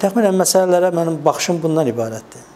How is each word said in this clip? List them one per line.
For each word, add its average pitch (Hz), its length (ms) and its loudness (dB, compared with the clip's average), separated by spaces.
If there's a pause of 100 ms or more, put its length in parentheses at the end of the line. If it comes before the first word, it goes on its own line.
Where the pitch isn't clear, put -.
təxminən 202 320 2
məsələlərə 180 560 2
mənim 165 340 0
baxışım 160 380 0
bundan 160 240 0
ibarətdir. 113 680 -8